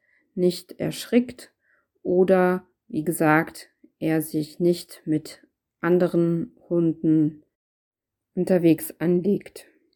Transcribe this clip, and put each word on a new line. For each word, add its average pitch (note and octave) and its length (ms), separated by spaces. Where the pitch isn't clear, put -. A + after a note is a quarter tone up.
nicht F3+ 460
erschrickt A3 760
oder, F#3 680
wie D#3 160
gesagt, D#3+ 680
er D#3+ 220
sich D3+ 380
nicht F3 460
mit - 400
anderen E3+ 760
Hunden D#3+ 720
unterwegs E3+ 640
anliegt. F3+ 720